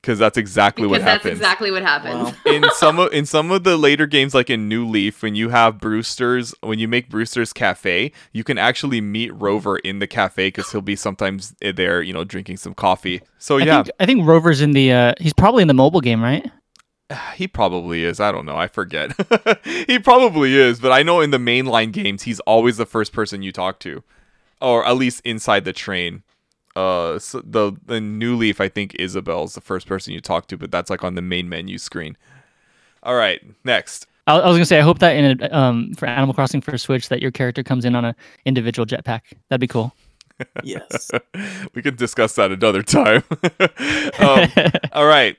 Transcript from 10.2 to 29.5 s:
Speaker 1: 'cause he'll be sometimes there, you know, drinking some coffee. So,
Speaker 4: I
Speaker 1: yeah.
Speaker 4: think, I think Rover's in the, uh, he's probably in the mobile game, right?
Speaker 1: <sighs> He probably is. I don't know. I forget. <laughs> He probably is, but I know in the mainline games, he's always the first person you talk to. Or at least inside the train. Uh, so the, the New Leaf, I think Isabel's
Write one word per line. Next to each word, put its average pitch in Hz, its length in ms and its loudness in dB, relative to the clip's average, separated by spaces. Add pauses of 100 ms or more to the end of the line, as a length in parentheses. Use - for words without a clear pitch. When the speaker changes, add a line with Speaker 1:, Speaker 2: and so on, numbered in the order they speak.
Speaker 1:
'cause - 220 -10
he'll 104 100 -6
be 98 140 -4
sometimes 95 680 -6
there, 90 400 -2
you 90 100 -8
know, 85 100 -6
drinking 95 360 -10
some 92 160 -16
coffee. 92 480 -2 (160)
So, - 180 -2
Speaker 4:
I 139 60 2
Speaker 1:
yeah. 139 220 4
Speaker 4:
think, - 140 -10
I 185 60 2
think 208 240 2
Rover's 160 320 4
in 147 120 4
the, 135 200 4
uh, 120 280 4
he's 160 120 -2
probably 220 300 4
in 160 60 4
the 139 60 6
mobile 139 280 4
game, 117 200 0
right? 127 220 -2 (640)
Speaker 1:
<sighs> - 280 -14
He 185 120 -6
probably 87 560 -2
is. 85 160 -4
I 104 100 2
don't 95 140 -6
know. 76 120 -8
I 87 120 -2
forget. 78 440 -6 (520)
<laughs> - 0 - (220)
He 254 120 0
probably 196 560 4
is, 123 260 6
but 127 120 2
I 135 100 6
know 170 200 2
in 147 80 0
the 131 80 2
mainline 120 540 0
games, 101 320 -6
he's 113 160 -8
always 113 360 2
the 113 100 -4
first 110 280 -6
person 104 280 -6
you 95 100 -10
talk 92 280 -6
to. 87 220 -14 (580)
Or 120 240 2
at 123 120 2
least 127 280 -2
inside 110 400 -2
the 92 80 -6
train. 90 520 -8 (520)
Uh, 90 440 -2
so - 240 -12
the, 107 280 -2 (140)
the 113 140 -6
New 107 340 -4
Leaf, 110 260 -2
I 98 80 -2
think 98 280 -10
Isabel's 90 580 -6